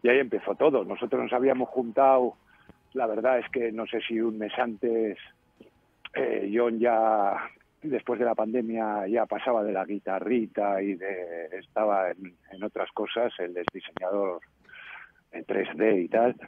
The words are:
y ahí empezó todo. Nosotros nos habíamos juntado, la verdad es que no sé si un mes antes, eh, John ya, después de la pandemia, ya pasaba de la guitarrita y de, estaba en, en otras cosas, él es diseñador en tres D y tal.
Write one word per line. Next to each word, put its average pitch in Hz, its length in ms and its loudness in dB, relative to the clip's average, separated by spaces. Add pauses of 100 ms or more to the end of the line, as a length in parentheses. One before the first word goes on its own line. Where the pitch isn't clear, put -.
y 120 80 4
ahí 131 80 6
empezó 110 380 -2
todo. 131 280 4
Nosotros 110 380 -2
nos 113 100 -4
habíamos 127 380 2
juntado, 127 640 4 (580)
la 127 140 -2
verdad 113 320 2
es 113 120 -4
que 117 220 -2
no 110 140 -6
sé 110 200 -4
si 113 140 -2
un 113 160 0
mes 107 220 -6
antes, 113 580 0 (1000)
eh, 107 400 -2
John 117 240 2
ya, 110 720 2 (340)
después 123 380 -4
de 120 60 2
la 113 80 2
pandemia, 110 720 -2
ya 110 180 2
pasaba 110 400 0
de 104 80 -2
la 95 140 -2
guitarrita 101 960 -2
y 98 140 -2
de, 87 500 -8 (120)
estaba 98 520 0
en, 90 260 -12 (160)
en 95 100 -12
otras 98 300 -6
cosas, 113 460 -2
él 87 180 -6
es 87 160 -6
diseñador 92 680 -4 (920)
en - 140 -12
tres - 320 -2
D 107 240 4
y 85 80 -2
tal. 117 260 4 (140)